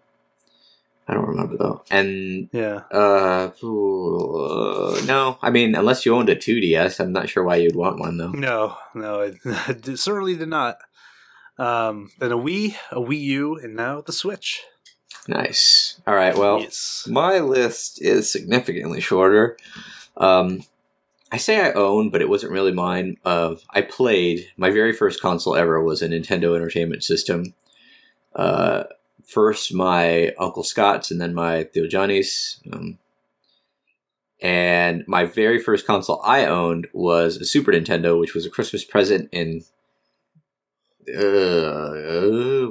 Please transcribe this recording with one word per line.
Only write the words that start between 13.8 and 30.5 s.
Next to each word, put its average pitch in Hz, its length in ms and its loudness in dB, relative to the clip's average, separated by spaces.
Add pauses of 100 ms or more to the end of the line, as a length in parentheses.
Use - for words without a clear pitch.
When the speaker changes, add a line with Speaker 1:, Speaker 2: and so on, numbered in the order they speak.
Speaker 2:
the 160 120 -12
Switch. - 500 -6 (680)
Speaker 1:
Nice. - 760 2
All 104 80 2
right. 92 200 4
Well, 101 260 4
Speaker 2:
Yes. - 500 -10
Speaker 1:
my 170 300 2
list 131 600 0
is 104 320 2
significantly 87 680 -2
shorter. 101 560 4 (580)
Um, 92 460 4 (680)
I 117 40 -6
say 214 240 0
I 165 120 2
own, 101 380 2
but 87 120 0
it 90 80 0
wasn't 101 220 0
really 95 200 2
mine. 90 520 -4
Uh, 85 320 0 (140)
I 98 120 0
played, 90 720 0
my 92 140 4
very 110 220 4
first 101 280 0
console 90 340 0
ever 82 280 4
was 80 200 0
a 82 60 -2
Nintendo 85 480 0
Entertainment 82 480 -4
System. 87 500 -2 (800)
Uh, 90 500 0 (400)
first 107 480 0
my 85 680 2
Uncle 90 240 -6